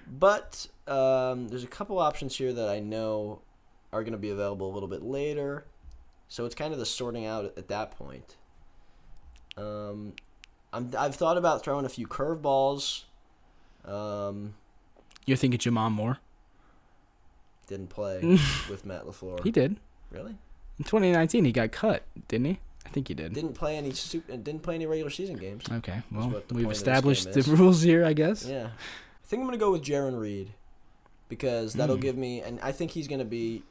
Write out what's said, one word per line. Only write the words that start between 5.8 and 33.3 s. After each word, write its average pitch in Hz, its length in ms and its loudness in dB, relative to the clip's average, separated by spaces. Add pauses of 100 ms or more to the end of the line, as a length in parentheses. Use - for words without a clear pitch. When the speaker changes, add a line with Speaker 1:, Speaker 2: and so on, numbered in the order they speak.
Speaker 1:
So - 180 -8
it's 113 100 -8
kind 156 180 -6
of 139 60 -6
the 113 60 -4
sorting 117 400 -4
out 110 200 -4 (120)
at 92 120 -14
that 104 220 -6
point. 65 440 -16 (1200)
Um, 104 560 -10 (600)
I'm, 120 240 -6
I've 135 180 0
thought 175 220 2
about 160 260 2
throwing 143 220 -2
a 127 40 -2
few 113 180 -8
curveballs. 143 960 0 (840)
Um, 101 680 -6 (680)
Speaker 2:
You're 131 120 4
thinking 123 220 2
Jamon 113 340 2
Moore? 110 260 0 (1500)
Speaker 1:
Didn't 98 220 -10
play 101 320 -6
Speaker 2:
<laughs> 165 480 6
Speaker 1:
with 98 160 -10
Matt 92 200 -10
LaFleur. 90 380 -10
Speaker 2:
He 214 80 2
did. 175 260 4 (320)
Speaker 1:
Really? 214 260 -12 (420)
Speaker 2:
In 147 80 -6
twenty 196 260 4
nineteen, 165 340 6
he 123 60 6
got 107 200 2
cut, - 320 2 (240)
didn't 117 180 2
he? 185 140 0 (260)
I - 40 -16
think 135 180 -2
he - 60 -6
did. 82 200 -6
Speaker 1:
Didn't 151 200 -4
play 156 240 -2
any 143 140 -4
sup-, - 360 -6
didn't 143 360 -8
play 170 120 -4
any 160 120 -4
regular 156 240 -2
season 185 240 -6
games. 98 360 -10
Speaker 2:
Okay, 113 220 -4
Speaker 1:
That's 117 180 -4
Speaker 2:
well, 110 180 -2
Speaker 1:
what 107 180 -4
the 120 80 -4
Speaker 2:
we've 117 100 2
Speaker 1:
point 107 120 -2
of 104 60 -6
this 110 40 2
Speaker 2:
established 135 380 4
Speaker 1:
game 92 80 -8
Speaker 2:
the 139 60 6
Speaker 1:
is. 123 100 6
Speaker 2:
rules 175 340 10
here, 170 200 8
I 160 100 6
guess. 156 320 2
Speaker 1:
Yeah. 123 240 -6
I - 580 -16
think 240 140 -2
I'm 262 60 -4
gonna 247 100 -4
go 208 140 4
with 165 120 2
Jaron 135 360 0
Reed 101 300 -6 (800)
because 117 440 -2
that'll 123 240 2
Speaker 2:
Mm. - 40 -2
Speaker 1:
give 127 160 0
me, 123 240 -4
and 120 200 -10
I 135 100 -4
think 160 200 -4
he's 151 160 -6
gonna 135 160 -4
be 113 480 -4